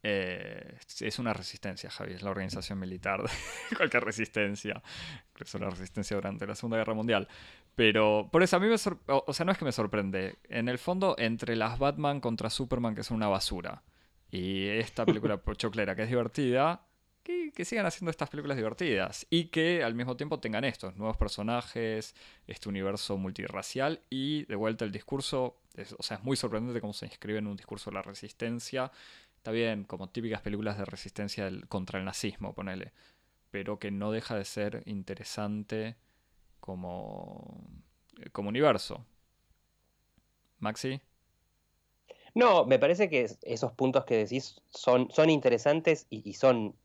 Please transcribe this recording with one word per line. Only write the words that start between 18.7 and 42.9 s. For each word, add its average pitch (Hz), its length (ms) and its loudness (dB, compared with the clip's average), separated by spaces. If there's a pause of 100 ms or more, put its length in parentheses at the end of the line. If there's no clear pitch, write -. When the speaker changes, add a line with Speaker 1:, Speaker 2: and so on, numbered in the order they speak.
Speaker 1:
y 165 160 4
que 165 380 2
al 117 120 0
mismo 123 200 -2
tiempo 147 240 -4
tengan 110 240 -2
estos 95 320 -4
nuevos 107 220 -2
personajes, 110 1000 -2 (300)
este - 240 -10
universo 98 480 -2
multirracial 98 840 -4 (100)
y 143 360 -2
de 107 100 -4
vuelta 110 300 0
el 101 80 -4
discurso, 131 680 -4 (160)
es, - 220 -14
o - 60 -10
sea, 107 140 -6
es 98 60 -14
muy 131 140 2
sorprendente 117 420 -2
cómo 104 140 -6
se - 120 -10
inscribe 107 340 -4
en 104 80 -4
un 101 100 -6
discurso - 320 -10
de 101 60 -8
la 98 60 -2
resistencia. 117 880 -6 (440)
Está - 160 -8
bien, 113 320 0
como 92 260 -10
típicas 113 320 -4
películas 104 360 -4
de 101 80 -4
resistencia 101 600 -6
del, 92 220 -8
contra 95 320 -4
el 95 60 -4
nazismo, 98 500 -6
ponele, 95 380 -8 (580)
pero 101 260 -4
que 101 140 -6
no 104 200 -2
deja 110 240 -2
de 98 100 -2
ser 104 400 -4
interesante 104 1120 -6 (640)
como, 90 1000 -10 (680)
como 101 180 -4
universo. 120 560 4 (1500)
¿Maxi? 131 420 -4 (1300)
Speaker 3:
No, 202 300 8
me 127 140 8
parece 175 300 4